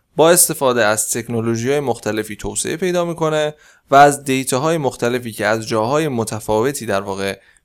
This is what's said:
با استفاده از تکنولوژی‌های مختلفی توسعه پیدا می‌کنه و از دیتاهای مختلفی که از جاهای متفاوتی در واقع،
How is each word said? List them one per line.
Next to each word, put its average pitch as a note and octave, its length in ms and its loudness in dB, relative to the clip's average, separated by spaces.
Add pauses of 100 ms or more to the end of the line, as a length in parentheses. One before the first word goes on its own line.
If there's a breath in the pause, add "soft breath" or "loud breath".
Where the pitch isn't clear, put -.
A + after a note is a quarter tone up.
(160)
با D#3+ 140 6
استفاده C3+ 540 2
از G#2+ 260 0
تکنولوژی‌های A#2 680 -2
مختلفی A2 560 -4
توسعه G#2 400 -6
پیدا F3+ 280 -2
می‌کنه D#3 500 -2 (360 soft breath)
و C#3 40 6
از C#3+ 300 8
دیتاهای C3+ 540 0
مختلفی B2 540 -2
که G#2+ 140 -4
از A2 220 0
جاهای B2+ 400 0
متفاوتی A2+ 800 -2
در G2+ 140 0
واقع، G2 380 -4 (260 soft breath)